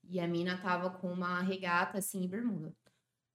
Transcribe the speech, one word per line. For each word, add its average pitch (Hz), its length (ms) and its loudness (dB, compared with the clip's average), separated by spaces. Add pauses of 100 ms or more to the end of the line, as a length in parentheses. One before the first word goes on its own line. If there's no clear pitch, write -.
E 180 100 -2
a 175 80 0
mina 175 320 0
tava 185 320 2
com 185 220 -6
uma 180 280 0
regata, 185 580 2
assim, 190 260 -2
e 180 40 -2
bermuda. 185 460 -2 (600)